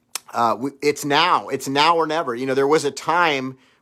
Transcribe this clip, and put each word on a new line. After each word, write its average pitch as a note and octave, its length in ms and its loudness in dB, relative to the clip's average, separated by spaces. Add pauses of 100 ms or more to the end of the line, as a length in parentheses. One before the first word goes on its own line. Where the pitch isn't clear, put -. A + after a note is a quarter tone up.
(320)
uh, A2+ 260 0
we, C3+ 120 -6 (100)
it's D3 240 -2
now. D3 440 2
It's C3+ 180 -6
now C#3+ 300 4
or D#3+ 100 2
never. D#3 300 -4
You B2+ 100 -6
know, C3+ 80 -2
there C#3 140 2
was D3+ 160 2
a C#3 80 -2
time C#3+ 640 -2 (240)